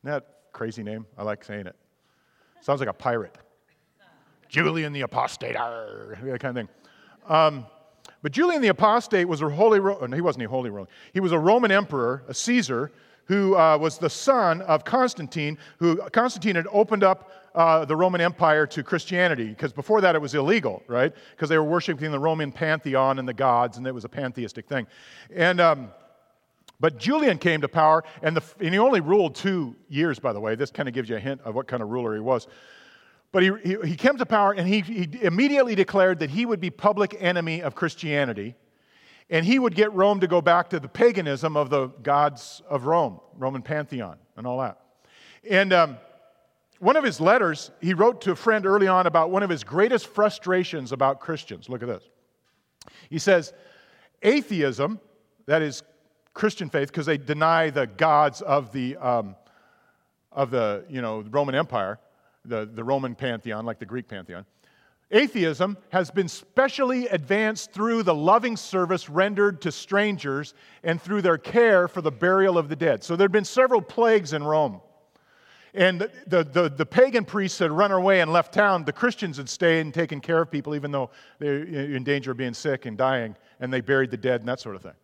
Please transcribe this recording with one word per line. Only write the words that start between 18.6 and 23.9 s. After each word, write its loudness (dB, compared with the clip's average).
to -8
Christianity, -2
'cause -6
before 0
that 4
it 2
was -8
illegal, 0
right? 0
'Cause -4
they 2
were 4
worshiping -2
the -4
Roman -2
pantheon 0
and -6
the -6
gods, 0
and -10
it -6